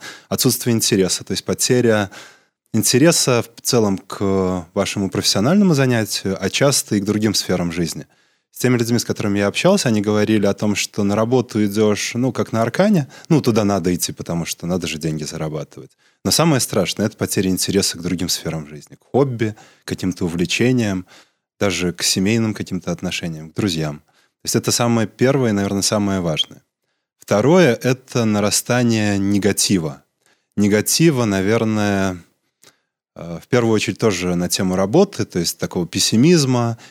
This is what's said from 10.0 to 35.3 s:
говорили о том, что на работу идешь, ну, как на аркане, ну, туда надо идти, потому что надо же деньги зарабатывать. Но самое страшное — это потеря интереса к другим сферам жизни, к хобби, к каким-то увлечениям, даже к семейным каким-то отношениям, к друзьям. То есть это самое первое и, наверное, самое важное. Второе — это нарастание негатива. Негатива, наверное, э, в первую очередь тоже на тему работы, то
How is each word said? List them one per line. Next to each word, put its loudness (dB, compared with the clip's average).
говорили 2
о 2
том, -2
что -4
на 0
работу 0
идешь, 0
ну, -2
как -4
на 0
аркане, 2
ну, 4
туда 2
надо 0
идти, -2
потому -6
что -10
надо -2
же -8
деньги -6
зарабатывать. -10
Но 0
самое 2
страшное — -2
это -8
потеря -2
интереса -2
к -14
другим -4
сферам -8
жизни, -20
к -20
хобби, 0
к -18
каким-то -4
увлечениям, 0
даже -2
к -8
семейным 0
каким-то -8
отношениям, -8
к -20
друзьям. -4
То -20
есть -2
это 0
самое 2
первое 2
и, 2
наверное, -2
самое 0
важное. -4
Второе — 4
это -2
нарастание 0
негатива. 0
Негатива, 2
наверное, 0
э, -10
в -20
первую 2
очередь -2
тоже 0
на 0
тему -2
работы, 2
то -6